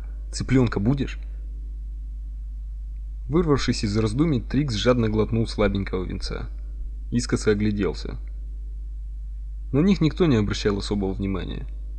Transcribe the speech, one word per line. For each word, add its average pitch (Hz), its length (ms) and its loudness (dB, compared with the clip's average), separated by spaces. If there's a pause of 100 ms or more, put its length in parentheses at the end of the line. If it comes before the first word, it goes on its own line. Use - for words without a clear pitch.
(320)
«Цыплёнка 123 480 2
будешь?» 127 380 0 (2000)
Вырвавшись 143 560 4
из 104 120 2
раздумий, 117 440 4
Трикс 135 340 0
жадно 117 340 4
глотнул 110 380 2
слабенького 101 580 2
винца. - 440 -4 (640)
Искоса 120 400 2
огляделся. 104 640 0 (1600)
На 135 80 4
них 190 200 4
никто 165 260 4
не 135 100 6
обращал 101 420 2
особого 98 340 0
внимания. 98 540 -4 (320)